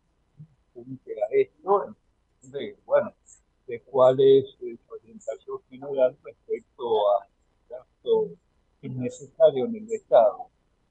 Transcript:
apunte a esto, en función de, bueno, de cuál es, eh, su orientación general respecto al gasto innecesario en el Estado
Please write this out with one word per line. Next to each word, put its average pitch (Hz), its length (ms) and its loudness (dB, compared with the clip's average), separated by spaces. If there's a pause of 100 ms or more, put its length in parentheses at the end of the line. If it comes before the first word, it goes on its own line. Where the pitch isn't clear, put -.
(720)
apunte 123 420 -16
a 107 200 -6
esto, 180 560 -2
en 214 60 -20 (460)
función 127 120 -20
de, 139 340 -12
bueno, 143 260 0 (540)
de 117 160 -12
cuál 131 360 4
es, 135 280 6 (160)
eh, 120 240 -12
su - 80 -20
orientación - 640 -14 (100)
general 135 560 -4
respecto 113 880 -4 (100)
al - 80 -16 (400)
gasto 120 640 -4 (500)
innecesario 131 840 -2
en 113 100 -8
el 107 160 -12
Estado - 560 2 (420)